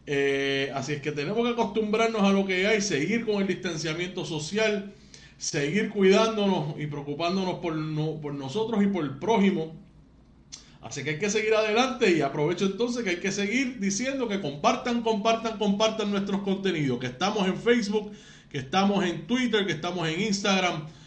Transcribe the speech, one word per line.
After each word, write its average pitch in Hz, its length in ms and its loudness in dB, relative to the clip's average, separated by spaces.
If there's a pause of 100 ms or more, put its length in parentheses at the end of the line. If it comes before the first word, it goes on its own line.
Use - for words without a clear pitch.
Eh, 139 720 0
así 139 180 -4
es 143 80 -6
que 147 120 -4
tenemos 180 300 -2
que 240 100 0
acostumbrarnos 220 680 0
a 196 100 4
lo 196 140 2
que 190 220 0
hay, 220 120 4
seguir 180 460 0
con 208 160 0
el 190 60 0
distanciamiento 175 760 -4
social, 196 720 -2 (420)
seguir 165 540 0
cuidándonos 202 880 4
y 151 80 -6
preocupándonos 165 680 -2
por 160 200 -4
no-, 156 460 -4
por 147 120 -8
nosotros 202 480 -2
y 202 60 4
por 190 160 0
el 135 140 -4
prójimo. 185 580 2 (1040)
Así - 220 -10
que 147 80 -2
hay 151 80 -4
que 208 100 0
seguir 220 240 2
adelante 214 640 4
y 151 60 2
aprovecho 147 440 0
entonces 233 380 0
que 190 60 -2
hay 175 100 -2
que 190 120 -2
seguir 226 480 -2
diciendo 247 500 -2
que 196 100 -2
compartan, 240 600 0
compartan, 220 560 0
compartan 202 540 0
nuestros 196 320 0
contenidos, 170 540 0
que 127 100 -4
estamos 196 400 0
en 175 100 0
Facebook, 214 560 2 (360)
que 143 100 -6
estamos 185 440 2
en 165 240 -4
Twitter, 226 380 2
que 175 80 -2
estamos 175 340 -4
en 160 140 -2
Instagram 190 640 0 (220)